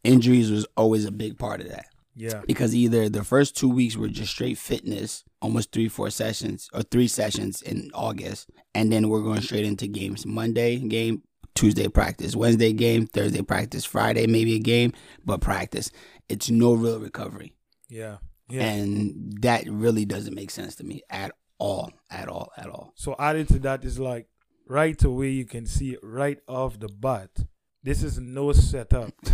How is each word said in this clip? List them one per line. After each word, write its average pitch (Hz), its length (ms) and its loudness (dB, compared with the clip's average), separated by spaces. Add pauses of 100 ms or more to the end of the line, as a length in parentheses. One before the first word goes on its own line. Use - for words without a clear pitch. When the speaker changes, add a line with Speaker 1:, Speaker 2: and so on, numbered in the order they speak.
Speaker 1:
Injuries 120 460 8
was 107 160 0 (100)
always 110 300 4
a 98 40 -6
big 107 280 -8
part 101 220 -6
of 90 100 -12
that. - 160 -14 (280)
Speaker 2:
Yeah. 110 320 -8
Speaker 1:
Because 120 280 2
either 117 340 4
the 101 160 -2
first 139 320 4
two 135 140 2
weeks 120 260 2
were 110 120 -4
just 104 220 -6
straight 123 280 -4
fitness, 107 680 -6 (160)
almost 113 320 -2
three, 113 160 0
four 104 220 -6
sessions, - 600 -6
or 117 100 -4
three 120 260 4
sessions 104 540 -4
in - 320 -8
August, - 560 -8 (240)
and 110 180 4
then 110 160 4
we're 107 140 2
going 107 180 0
straight 107 240 -2
into 104 240 -4
games. 101 380 -8
Monday 117 520 0
game, 113 440 -2 (320)
Tuesday 104 340 4
practice, - 480 0
Wednesday 113 360 6
game, 117 340 2
Thursday 104 360 -2
practice, - 420 -4
Friday 113 420 0
maybe 113 280 4
a 110 60 0
game, 117 320 4 (320)
but 98 160 -2
practice. - 500 -2 (380)
It's 107 220 -4
no 117 240 6
real 113 260 0
recovery. 104 540 -12 (340)
Speaker 2:
Yeah. 110 300 -14 (300)
Yeah. 127 180 -6
Speaker 1:
And 104 760 -4
that 117 260 2
really 107 380 0
doesn't 101 300 -6
make 98 160 -12
sense - 260 -12
to - 80 -16
me - 260 -12
at 98 220 -10 (260)
all, 95 320 -4 (200)
at - 180 -12
all, - 280 -12
at - 120 -14
all. - 260 -18
Speaker 2:
So - 240 -8
added 151 300 0
to - 120 6
that 135 240 -4
is, 123 140 -6
like, 123 300 -6 (400)
right 151 360 0
away 135 260 2
you 135 140 -2
can 117 200 -12
see 131 280 -2
it - 100 -12
right 139 460 -4
off 127 320 -4
the 110 80 -10
bat. 101 420 -6 (540)
This 139 180 0
is 151 160 -2
no 131 340 -2
setup 120 600 4 (220)